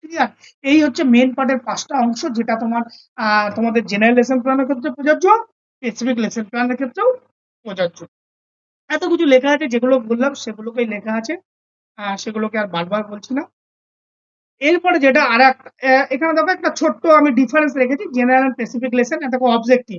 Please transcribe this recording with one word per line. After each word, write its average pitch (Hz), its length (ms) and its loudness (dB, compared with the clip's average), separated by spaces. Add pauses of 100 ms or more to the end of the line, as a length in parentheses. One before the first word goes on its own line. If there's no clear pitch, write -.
ক্লিয়ার? 311 280 -4 (340)
এই 285 200 4
হচ্ছে 294 220 0
মেইন 254 300 4
পার্টের 262 240 0
পাঁচটা 220 400 -8
অংশ, 240 280 -2
যেটা 226 340 -2
তোমার, 233 220 -4 (340)
আহ, 214 380 0
তোমাদের 226 320 -2
জেনারেল 214 280 2
লেসন 247 260 2
প্ল্যানের 262 260 0
ক্ষেত্রে 262 240 -4
প্রযোজ্য, 294 380 0 (480)
স্পেসিফিক 240 420 -4
লেসন 220 260 -4
প্ল্যানের 247 300 -4
ক্ষেত্রেও 277 380 0 (500)
প্রযোজ্য। 180 440 -6 (840)
এত 311 160 -4
কিছু 339 200 0
লেখা 269 260 6
আছে, 294 180 0
যেগুলো 247 320 2
বললাম 233 340 -2
সেগুলোকেই 226 520 -8
লেখা 208 280 -8
আছে, 226 220 -6 (600)
আহ, 202 200 -8
সেগুলোকে 214 420 -6
আর 208 80 -4
বারবার 180 380 -4
বলছি 208 300 -12
না। 285 80 -2 (1160)
এরপরে 339 400 2
যেটা 269 260 4
আর 240 160 2
এক, 262 260 6
আহ, 262 440 0
এখানে 311 240 -2
দেখো 320 160 0
একটা 349 200 -2
ছোট্ট - 360 -2
আমি 302 240 6
ডিফারেন্স 277 460 0
রেখেছি, 269 280 -2
general 262 380 2
and 262 140 -2
specific 233 360 -6
lesson, 247 260 0
এটা 294 100 -8
দেখো 254 220 -2
অবজেক্টিভ। 233 480 0